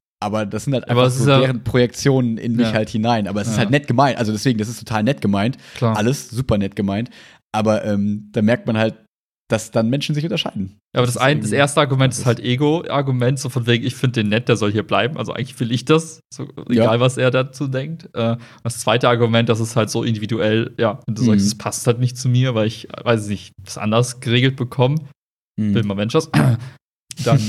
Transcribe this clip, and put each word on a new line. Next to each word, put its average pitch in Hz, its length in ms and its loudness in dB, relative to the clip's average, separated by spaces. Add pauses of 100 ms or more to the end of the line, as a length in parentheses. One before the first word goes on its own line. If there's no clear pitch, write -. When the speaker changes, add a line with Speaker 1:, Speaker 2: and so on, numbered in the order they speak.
(200)
Speaker 1:
Aber 107 260 -4
das 104 200 -8
sind 139 80 -2
halt 120 140 -4
Speaker 2:
Aber 123 140 2
Speaker 1:
einfach 127 140 6
Speaker 2:
es - 40 -
ist 131 60 2
Speaker 1:
so 143 60 6
Speaker 2:
ja 135 80 6
Speaker 1:
deren 131 240 0
Projektionen 123 720 2
in 117 180 -4
mich 117 120 2
Speaker 2:
Ja. 110 60 -2
Speaker 1:
halt 110 180 0
hinein. 110 360 0
Aber 101 140 -2
es 101 60 -4
ist 107 80 -2
Speaker 2:
Ja. 131 60 2
Speaker 1:
halt 110 100 2
nett 143 160 0
gemeint, 131 320 2
also 107 120 0
deswegen, 107 280 0
das 107 100 -2
ist 117 80 -12
total 110 240 -4
nett 123 200 0
gemeint. 101 360 0 (160)
Speaker 2:
Klar. 113 240 0
Speaker 1:
Alles 113 320 0
super 113 300 -2
nett 98 160 -2
gemeint. 101 340 -2 (420)
Aber, 107 340 2
ähm, 104 480 -2
da 113 100 0
merkt 117 240 2
man 110 100 0
halt, 110 160 0 (560)
dass 110 220 -2
dann 113 180 2
Menschen 139 240 -2
sich 151 120 -2
unterscheiden. 139 500 -6 (180)
Speaker 2:
Ja, - 60 0
aber 123 60 4
Speaker 1:
Das 123 80 -2
Speaker 2:
das - 20 -4
Speaker 1:
ist 127 100 0
Speaker 2:
ein-, 147 120 2
das 107 80 -4
Speaker 1:
irgendwie 104 140 -2
Speaker 2:
erste 143 200 2
Argument 131 340 2
ist - 40 -6
Speaker 1:
krass. - 80 -6
Speaker 2:
halt 120 160 2
Ego-Argument, 135 1000 0
so - 80 -6
von 120 180 -4
wegen, 120 200 2
„Ich 120 100 -4
find 127 220 -2
den 107 100 0
nett, 107 220 0
der 113 80 4
soll 104 160 0
hier 107 100 0
bleiben.“ 104 320 0
Also 110 160 -8
eigentlich - 300 -8
will 117 100 -2
ich 127 140 -4
das, 160 340 0 (140)
so, - 160 -12 (180)
Speaker 1:
Ja. 117 160 4
Speaker 2:
egal 113 160 4
was 127 160 2
er 127 160 2
dazu 135 380 -2
denkt. 143 440 -8
Äh, 117 220 -2 (300)
das 117 140 -6
zweite 123 280 0
Argument, 117 400 2
das 113 140 0
ist 110 160 -2
halt 110 120 0
so 117 140 -4
individuell, 110 760 0
ja, 107 300 0
wenn 107 80 -4
du 120 80 -2
sagst, 104 220 4
Speaker 1:
Mhm. - 20 4
Speaker 2:
„Es 104 80 0
passt - 320 -6
halt 117 120 0
nicht 123 180 0
zu - 100 -4
mir, 123 280 2
weil 110 120 2
ich, - 220 -8 (120)
weiß 110 280 0
nicht, - 240 -8 (100)
das - 140 -14
anders 113 420 0
geregelt 123 380 2
bekomme.“ 131 400 0 (600)
Speaker 1:
Mhm. 104 180 0
Speaker 2:
Will 113 80 2
man 101 120 -2
Ventures. 110 360 -2
<clears throat> - 920 -2
Dann, 113 260 4